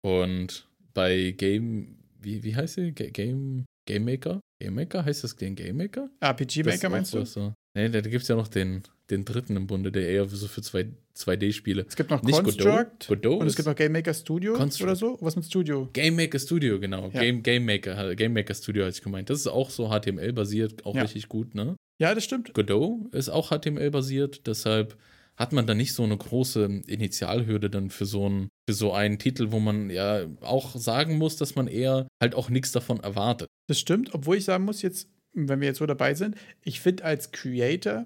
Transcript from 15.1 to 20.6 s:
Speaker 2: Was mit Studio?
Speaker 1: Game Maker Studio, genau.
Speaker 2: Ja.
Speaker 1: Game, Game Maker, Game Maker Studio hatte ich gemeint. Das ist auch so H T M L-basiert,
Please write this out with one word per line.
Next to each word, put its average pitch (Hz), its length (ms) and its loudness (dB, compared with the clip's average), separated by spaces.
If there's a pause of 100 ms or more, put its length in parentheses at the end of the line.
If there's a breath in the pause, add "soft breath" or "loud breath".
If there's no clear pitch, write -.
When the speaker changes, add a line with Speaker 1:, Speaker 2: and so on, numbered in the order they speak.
Speaker 2:
Was 165 160 -2
mit 165 100 -2
Studio? 147 480 0
Speaker 1:
Game 160 220 4
Maker 160 220 2
Studio, 135 400 2
genau. 95 340 -4
Speaker 2:
Ja. 127 100 0
Speaker 1:
Game, 120 200 2
Game 120 220 4
Maker, 98 500 0
Game 110 200 2
Maker 104 200 0
Studio 104 300 -2
hatte 90 120 -2
ich - 60 -12
gemeint. 95 280 -6
Das 143 100 0
ist - 60 -4
auch 131 240 0
so 113 200 -4
H 107 100 4
T 101 100 -2
M 95 80 -2
L-basiert, 107 680 -2